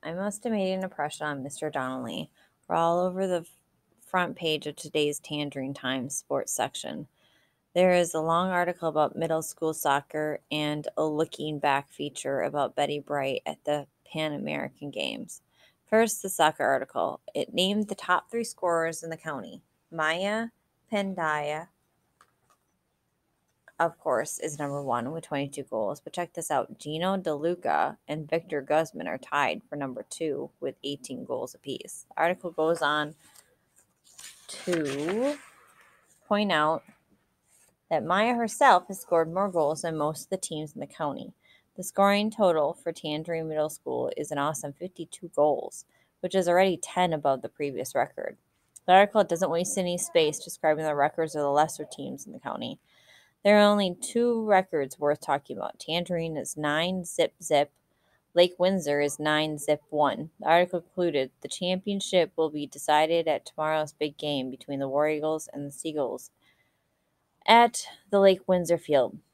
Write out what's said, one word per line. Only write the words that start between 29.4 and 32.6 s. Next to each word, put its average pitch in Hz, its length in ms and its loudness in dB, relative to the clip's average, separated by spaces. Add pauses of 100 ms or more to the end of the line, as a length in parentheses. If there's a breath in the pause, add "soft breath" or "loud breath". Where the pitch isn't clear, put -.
for 147 60 -10
number 135 340 -8
two 147 400 -6 (100)
with 139 240 -6
eighteen 139 400 -10
goals 123 320 -8
apiece. - 540 -14
The - 120 -4
article 175 300 0
goes 160 300 2